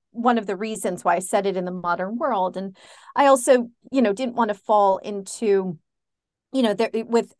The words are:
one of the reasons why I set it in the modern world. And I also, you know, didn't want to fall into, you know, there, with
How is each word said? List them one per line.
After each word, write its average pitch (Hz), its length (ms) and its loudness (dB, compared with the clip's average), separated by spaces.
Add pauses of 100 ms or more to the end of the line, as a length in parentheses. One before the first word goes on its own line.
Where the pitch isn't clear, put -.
(100)
one 233 260 0
of 214 100 -2
the 196 100 -4
reasons 202 500 -6
why 175 100 4
I 185 40 -2
set 196 260 -2
it 190 100 -2
in 185 80 -2
the 180 60 -6
modern 180 480 -4
world. 190 400 -2
And 190 180 -10 (400)
I 277 120 6
also, 254 420 4 (200)
you 262 120 2
know, 208 100 2
didn't 240 220 -4
want 233 140 0
to 208 60 -4
fall 202 440 2
into, 196 800 -2 (760)
you 262 80 0
know, 214 140 2
there, 220 180 0
with 226 460 -2